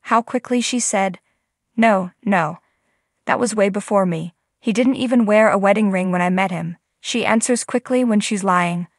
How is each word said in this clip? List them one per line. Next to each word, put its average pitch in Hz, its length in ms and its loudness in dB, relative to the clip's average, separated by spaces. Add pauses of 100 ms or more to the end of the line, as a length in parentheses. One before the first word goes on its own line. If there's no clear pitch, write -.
"How 233 140 2
quickly 247 360 -4
she 240 200 -2
said, 196 400 -2 (580)
'No, 202 360 2 (120)
no. 175 360 -2 (640)
That - 120 0
was 226 160 -2
way 202 160 2
before 196 380 0
me. 170 260 -6 (260)
He 226 140 -2
didn't 254 220 2
even 240 320 0
wear 214 220 4
a 202 100 2
wedding 202 320 2
ring 185 200 -2
when 175 120 0
I 180 80 0
met 185 180 0
him.'" 170 280 -8 (240)
"She - 240 -4
answers 226 380 0
quickly 254 400 -2
when 214 180 2
she's 196 220 -4
lying, 175 440 0 (120)